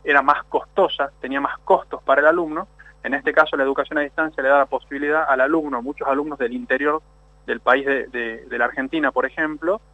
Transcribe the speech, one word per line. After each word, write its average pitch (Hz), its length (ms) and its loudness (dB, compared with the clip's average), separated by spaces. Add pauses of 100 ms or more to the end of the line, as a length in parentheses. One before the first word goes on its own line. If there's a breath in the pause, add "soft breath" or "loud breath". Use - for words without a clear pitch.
era 143 160 4
más 143 240 2
costosa, - 760 0
tenía 135 220 -4
más - 180 -4
costos - 420 0
para 139 200 2
el 151 60 6
alumno. 170 420 0 (340 soft breath)
En 120 100 -4
este 143 200 -2
caso, 156 240 2
la 135 60 2
educación 139 360 -2
a - 20 2
distancia 156 400 -4
le 135 80 2
da 143 100 6
la 135 60 4
posibilidad 147 640 -2
al 131 140 2
alumno, 147 360 0
a 117 40 -8
muchos 139 260 -8
alumnos 143 320 -2
del 123 140 -4
interior 135 480 -2 (440)
del 120 140 -6
país 135 260 2
de, 139 220 0
de, 113 380 -8
de 120 120 -8
la 120 80 2
Argentina, 135 460 -2
por 127 140 0
ejemplo, 160 560 -4 (120)